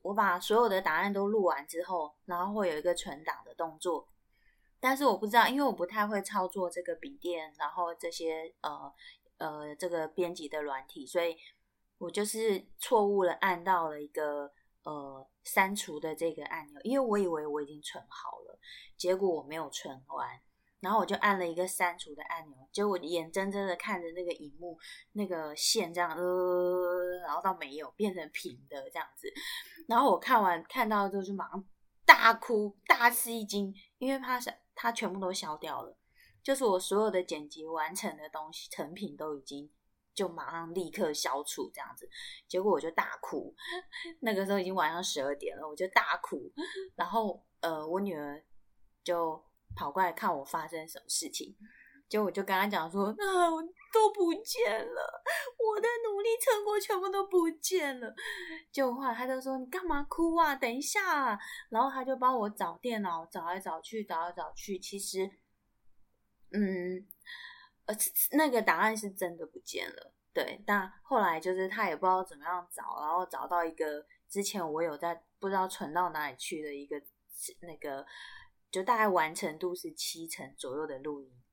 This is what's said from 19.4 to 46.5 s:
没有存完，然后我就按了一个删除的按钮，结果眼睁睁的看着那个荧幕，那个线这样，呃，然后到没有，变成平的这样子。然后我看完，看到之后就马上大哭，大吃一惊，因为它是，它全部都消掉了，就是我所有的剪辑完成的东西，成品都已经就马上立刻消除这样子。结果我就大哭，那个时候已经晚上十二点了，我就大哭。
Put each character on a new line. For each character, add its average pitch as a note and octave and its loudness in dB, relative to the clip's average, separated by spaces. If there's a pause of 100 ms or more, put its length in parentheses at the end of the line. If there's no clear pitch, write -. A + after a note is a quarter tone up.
没 C#3+ -12
有 D#3+ -4
存 C3+ -10
完， B2+ -6 (400)
然 F#3 0
后 A3 6
我 F3+ 4
就 G3 0
按 G3+ 4
了 F3+ 0
一 E3+ -4
个 F3+ 0
删 F3 0
除 D3+ -12
的 D3+ -14
按 E3 -8
钮， C3+ -20
结 G3+ 0
果 G3 2
眼 D#3+ -4
睁 G3 0
睁 G3 -2
的 F3+ 0
看 F#3 -4
着 E3+ -8
那 F3+ -6
个 F3 -2
荧 D3 -10
幕， E3+ -10 (340)
那 G#3 -2
个 D#3+ -4
线 F3 0
这 F3 -4
样， E3 2
呃， F3+ 2
然 D3 -2
后 E3+ -2
到 F#3 2
没 D3 -10
有， D3+ -10
变 G3+ 0
成 D#3 -8
平 C3 -10
的 C#3 -10
这 - -8
样 D#3 -6
子。 - -10 (560)
然 A3+ 6
后 C4 8
我 F3 8
看 B3 6
完， F3 4
看 B3 0
到 G3+ 4
之 F#3+ -2
后 G3 0
就 F#3+ -4
马 F#3+ -4
上 G3 -8 (380)
大 A3+ 10
哭， G#3 0 (100)
大 A#3+ 8
吃 A#3 -2
一 A3+ -2
惊， G3+ 0 (220)
因 C4 0
为 C4+ 2
它 B3+ 0
是， B3 -4 (220)
它 A#3 0
全 A3+ -2
部 F#3+ -6
都 F#3 0
消 D#3+ -4
掉 D3 -6
了， - -12 (460)
就 C4+ 4
是 C4+ 2
我 F#3 6
所 G3+ 2
有 G#3+ 4
的 F#3 2
剪 D3+ -6
辑 D#3 -12
完 D#3+ -2
成 F#3+ -4
的 D3+ -14
东 D#3 -10
西， - -14
成 D#3 -8
品 D3 -8
都 D3+ -4
已 - -12
经 C#3+ -14 (420)
就 F#3+ -2
马 D#3 -8
上 E3 -8
立 E3+ -4
刻 E3 0
消 C#3 -2
除 - -6
这 - -14
样 B2 -12
子。 - -18 (400)
结 F3+ -2
果 G3+ 4
我 E3 4
就 D#3+ -2
大 - -2
哭， - -6 (680)
那 A3 2
个 G3 2
时 G3 0
候 G3+ 4
已 F#3 0
经 F#3+ -2
晚 D#3+ 4
上 F3 -2
十 - -2
二 C#3+ 0
点 C#3+ -6
了， C#3+ -10
我 D3+ -10
就 F3+ -2
大 - 4
哭。 - -8 (420)